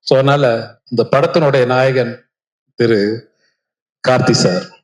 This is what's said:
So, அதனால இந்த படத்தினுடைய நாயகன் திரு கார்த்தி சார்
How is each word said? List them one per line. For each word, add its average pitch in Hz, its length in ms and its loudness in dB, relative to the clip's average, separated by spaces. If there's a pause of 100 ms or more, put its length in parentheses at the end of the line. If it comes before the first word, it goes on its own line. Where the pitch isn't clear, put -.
So, - 180 0
அதனால 135 560 0 (100)
இந்த 113 320 -2
படத்தினுடைய 143 500 2
நாயகன் 127 600 -2 (480)
திரு 113 580 -2 (760)
கார்த்தி 127 220 2
சார் 90 380 -2 (160)